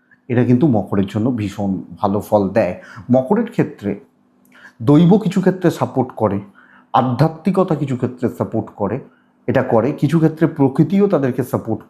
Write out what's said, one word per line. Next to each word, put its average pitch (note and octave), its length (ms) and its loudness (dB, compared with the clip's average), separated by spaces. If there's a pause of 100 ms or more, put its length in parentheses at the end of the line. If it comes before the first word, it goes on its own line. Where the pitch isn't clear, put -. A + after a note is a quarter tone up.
(280)
এটা A#2+ 160 2
কিন্তু B2+ 240 4
মকরের G2+ 380 0
জন্য A2 240 -2
ভীষণ G2+ 480 -4 (180)
ভালো G#2 240 -2
ফল G2+ 280 0
দেয়। F#2 320 -2 (300)
মকরের C3 400 2
ক্ষেত্রে - 500 -4 (840)
দৈব E3 360 6
কিছু F#3+ 220 0
ক্ষেত্রে F3+ 300 0
সাপোর্ট B2+ 460 -4
করে, G2+ 240 0 (520)
আধ্যাত্মিকতা D#3+ 840 0
কিছু C#3 220 -4
ক্ষেত্রে A#2+ 320 -4
সাপোর্ট A2 480 -6
করে, F#2 240 -4 (460)
এটা A#2+ 160 2
করে, B2 300 2
কিছু D3 260 0
ক্ষেত্রে D#3 280 2
প্রকৃতিও D#3 640 2
তাদেরকে C#3 340 0
সাপোর্ট A2 480 -6